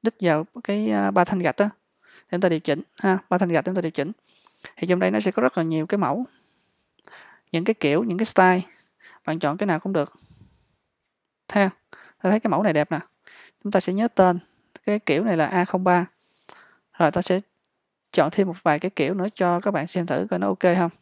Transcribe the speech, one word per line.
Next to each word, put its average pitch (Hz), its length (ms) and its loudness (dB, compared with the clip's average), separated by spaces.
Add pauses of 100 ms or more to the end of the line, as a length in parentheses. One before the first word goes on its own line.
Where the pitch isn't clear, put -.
Click 226 200 -4
vào 165 240 2 (180)
cái, 208 260 -4
à, 202 220 0
ba 180 140 4
thanh 190 140 -4
gạch 160 180 -2
á. 208 120 2 (340)
Để - 280 -20
chúng 180 100 -2
ta 185 80 2
điều 160 100 0
chỉnh 156 220 -4 (180)
ha, 190 180 2 (120)
ba 180 80 2
thanh 185 120 0
gạch 160 160 0
để 180 40 -2
chúng 185 60 -4
ta 185 60 -2
điều 165 100 -4
chỉnh. 151 200 -4 (640)
Thì - 120 -6
trong 180 120 2
đây 185 120 0
nó 214 80 0
sẽ 196 120 0
có 220 120 -2
rất - 140 0
là 170 60 -2
nhiều 160 220 -2
cái 202 120 -4
mẫu. 196 280 -2 (1300)
Những 170 120 -2
cái 226 100 0
kiểu, 156 300 0
những 190 140 -4
cái 220 80 -2
style. 185 360 4 (640)
Bạn 160 140 -4
chọn 151 180 -2
cái 208 100 -4
nào 160 120 -2
cũng 190 140 -6
được. 147 200 -2 (1300)
Thấy 196 220 2
không? - 80 -12 (140)
Ta - 380 -6
thấy 214 100 2
cái 220 100 -2
mẫu 170 140 0
này 190 100 2
đẹp 151 180 0
nè. 156 80 -4 (640)
Chúng 202 80 -6
ta 202 80 2
sẽ 180 140 -4
nhớ 220 140 0
tên. 185 320 4 (460)
Cái 208 140 0
kiểu 160 240 -2
này 202 140 0
là 156 80 2
A 180 200 0
không 185 180 -4
ba. 180 220 4 (880)
Rồi 156 180 2
ta 175 100 -2
sẽ 185 180 0 (720)
chọn 156 200 2
thêm 190 160 0
một 175 160 -10
vài 151 160 2
cái 185 120 -4
kiểu 151 220 -2
nữa 196 220 -4
cho 175 240 0
các 202 120 -4
bạn 165 160 -4
xem 175 180 -4
thử 175 240 -2
coi 180 100 -4
nó 196 80 -2
ok 190 120 -2
không. 180 320 0 (100)